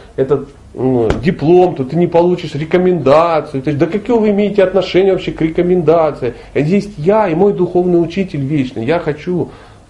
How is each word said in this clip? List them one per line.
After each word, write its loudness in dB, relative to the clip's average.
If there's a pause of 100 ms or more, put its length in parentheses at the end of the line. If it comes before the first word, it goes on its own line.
(160)
этот, -2 (260)
ну, 0 (140)
диплом, 2
то -4
ты -8
не 2
получишь 0
рекомендацию. 0
То -4
есть, -2
да 2
какое -2
вы 2
имеете 2
отношение 2
вообще -4
к -6
рекомендации? 0 (200)
Здесь 0
я 2
и -2
мой 4
духовный 0
учитель -6
вечный, -4
я 0
хочу. -4 (400)